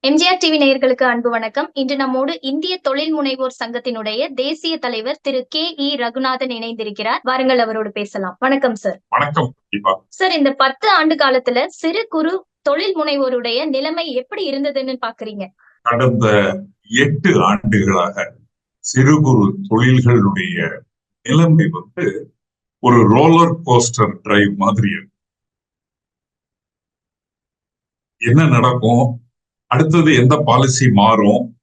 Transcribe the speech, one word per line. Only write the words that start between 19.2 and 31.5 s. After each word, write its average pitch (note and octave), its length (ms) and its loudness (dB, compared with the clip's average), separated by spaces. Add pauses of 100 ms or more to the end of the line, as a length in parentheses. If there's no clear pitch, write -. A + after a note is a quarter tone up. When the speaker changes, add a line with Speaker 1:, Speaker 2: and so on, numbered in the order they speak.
Speaker 2:
குறு A2 180 4 (240)
தொழில்களுடைய A2 880 2 (680)
நிலைமை D#3 420 4 (100)
வந்து - 280 -6 (760)
ஒரு A#2+ 180 6 (140)
ரோலர் E3 420 4 (140)
கோஸ்டர் A#2 560 0
டிரைவ் G2+ 260 2 (100)
மாதிரி G2+ 340 0
இருக்கு. - 200 -16 (3000)
என்ன A#2 200 4 (140)
நடக்கும், A#2+ 540 2 (640)
அடுத்தது D#3 400 4 (100)
எந்த C3 140 6 (120)
பாலிசி C3 400 2 (120)
மாறும் G#2+ 440 4 (200)